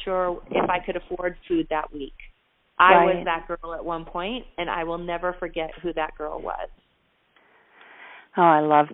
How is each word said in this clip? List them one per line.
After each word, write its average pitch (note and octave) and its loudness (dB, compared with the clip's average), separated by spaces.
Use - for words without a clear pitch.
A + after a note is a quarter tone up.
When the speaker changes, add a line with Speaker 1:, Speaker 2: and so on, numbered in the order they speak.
Speaker 1:
sure F3+ -2
if E3 0
I F3+ 0
could F3+ -6
afford F3+ -6
food E3 0
that D#3 -4
week. D3 -12
I F3 8
was F#3 2
Speaker 2:
Right. F3 -6
Speaker 1:
that E3 -4
girl E3+ -10
at - -10
one E3 -6
point, G#3 -8
and E3+ -4
I E3 -4
will E3+ -4
never F3 -4
forget E3+ -6
who E3+ -4
that D#3 -4
girl D3+ -8
was. - -8
Speaker 2:
Oh, F#3+ 2
I E3 8
love D3+ 6